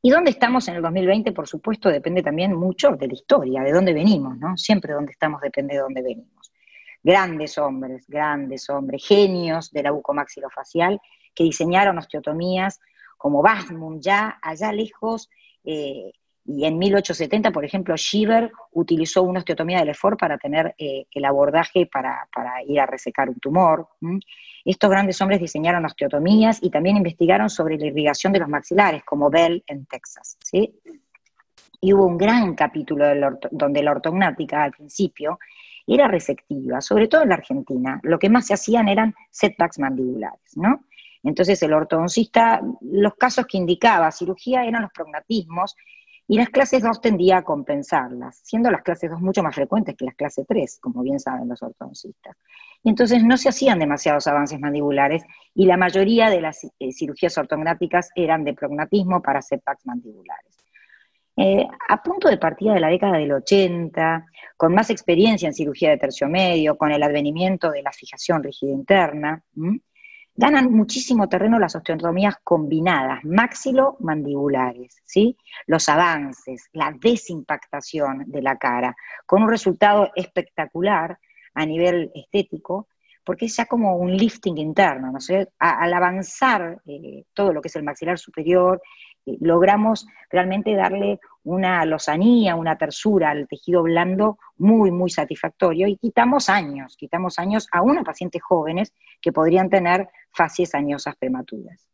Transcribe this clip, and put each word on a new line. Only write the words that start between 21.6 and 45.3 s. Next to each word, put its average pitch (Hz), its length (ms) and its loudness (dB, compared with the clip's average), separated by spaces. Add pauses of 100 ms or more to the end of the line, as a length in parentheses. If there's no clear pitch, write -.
para, 131 440 -6
para 123 320 -8
ir 143 160 -2
a 139 60 4
resecar 131 460 -4
un 123 60 -10
tumor, 160 520 2 (140)
¿m? 180 180 -6 (460)
Estos 190 240 2
grandes 196 300 0
hombres 196 200 2
diseñaron 170 440 -2
osteotomías 190 800 2
y 190 80 0
también 180 260 2
investigaron 185 540 2
sobre 156 260 -2
la 151 100 -4
irrigación 147 460 0
de 196 60 2
los 156 100 0
maxilares, 160 560 0
como 147 240 0
Bell 170 380 2
en 143 180 -12
Texas, - 580 -18
¿sí? 202 320 -2 (1080)
Y 190 100 4
hubo 196 140 6
un 170 100 0
gran 208 380 2
capítulo 147 520 0
del 143 180 2
orto-, 135 260 -4
donde 143 320 0
la 147 80 2
ortognática, 160 760 -2
al 139 60 -2
principio, 151 680 -6 (480)
era 254 220 4
resectiva, 135 720 -4
sobre 214 280 2
todo 311 140 4
en 254 60 2
la 180 60 4
Argentina. 135 680 -4
Lo 165 160 0
que 196 120 2
más 240 160 4
se 208 80 0
hacían 220 340 0
eran 220 260 2 (160)
setbacks - 480 0
mandibulares, 127 800 -6
¿no? 214 280 0 (380)
Entonces, 180 400 0
el 156 120 2
ortodoncista, 180 880 2 (180)
los 202 360 0
casos 247 300 0
que 196 120 -6
indicaba 175 540 2
cirugía 240 520 -4
eran 226 180 -4
los 190 100 -10
prognatismos, 175 840 -6 (520)